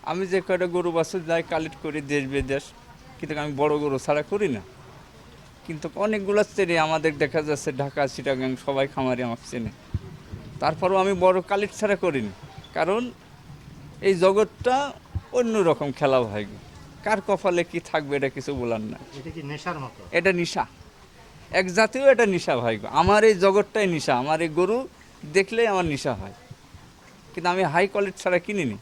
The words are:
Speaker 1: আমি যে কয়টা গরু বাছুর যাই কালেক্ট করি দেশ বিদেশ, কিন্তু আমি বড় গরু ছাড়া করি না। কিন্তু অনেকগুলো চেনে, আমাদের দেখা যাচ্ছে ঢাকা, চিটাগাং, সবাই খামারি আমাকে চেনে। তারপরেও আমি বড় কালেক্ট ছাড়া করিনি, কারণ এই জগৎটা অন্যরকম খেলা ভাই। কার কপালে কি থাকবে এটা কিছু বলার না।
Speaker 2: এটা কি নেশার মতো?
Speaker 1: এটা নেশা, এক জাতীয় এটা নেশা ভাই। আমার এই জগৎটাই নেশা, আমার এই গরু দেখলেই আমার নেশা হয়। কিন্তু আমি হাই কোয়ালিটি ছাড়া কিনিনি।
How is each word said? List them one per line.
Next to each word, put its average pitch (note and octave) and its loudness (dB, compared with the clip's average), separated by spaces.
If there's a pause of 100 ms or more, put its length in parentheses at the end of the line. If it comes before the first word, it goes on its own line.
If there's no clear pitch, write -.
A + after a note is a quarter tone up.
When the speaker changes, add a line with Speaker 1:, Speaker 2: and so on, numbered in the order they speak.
Speaker 1:
আমি F3+ -4
যে F#3 0
কয়টা F3+ 0
গরু F3 0
বাছুর E3 0
যাই E3 0
কালেক্ট D#3+ -4
করি D3+ -6
দেশ C#3 -2
বিদেশ, C3+ -2 (560)
কিন্তু D3+ -6
আমি D3 -4
বড় D3 2
গরু C#3+ 0
ছাড়া D3+ 0
করি G3+ -2
না। A2+ -2 (1040)
কিন্তু D#3+ -8
অনেকগুলো G3+ 0 (120)
চেনে, E3+ 2
আমাদের D#3 0
দেখা D#3 0
যাচ্ছে D3+ -2
ঢাকা, C#3 -2
চিটাগাং, C3 -2 (100)
সবাই C#3 0
খামারি B2+ -2
আমাকে A#2 -6
চেনে। A#2 -6 (920)
তারপরেও D#3+ 0
আমি F#3+ 2
বড় F#3 4
কালেক্ট G3+ -4
ছাড়া G3+ 0
করিনি, C#3 -2 (440)
কারণ G3+ -2 (920)
এই G3 4
জগৎটা A3 2 (380)
অন্যরকম G3 2
খেলা C3 2
ভাই। G#2 -4 (580)
কার G#3 0
কপালে F3+ 2
কি E3+ -4
থাকবে C#3+ -4
এটা C3+ 0
কিছু C3+ -6
বলার A#2 -2
না। G#2+ -8 (160)
Speaker 2:
এটা C#3 -14
কি D#3+ -12
নেশার D#3 -8
মতো? B2 -12
Speaker 1:
এটা F3 2
নেশা, E3+ -2 (880)
এক F#3 0
জাতীয় A3 4
এটা A#3 6
নেশা F3 2
ভাই। A2+ 0 (120)
আমার F#3+ 6
এই A3 8
জগৎটাই G3 4
নেশা, D3 2
আমার D3+ 0
এই E3+ 0
গরু F#3 0 (460)
দেখলেই A3 2
আমার F#3 2
নেশা C#3+ -2
হয়। G2 -8 (1000)
কিন্তু F3 -2
আমি F#3 0
হাই F3 2
কোয়ালিটি G3+ -4
ছাড়া F3+ 2
কিনিনি। D#3+ -4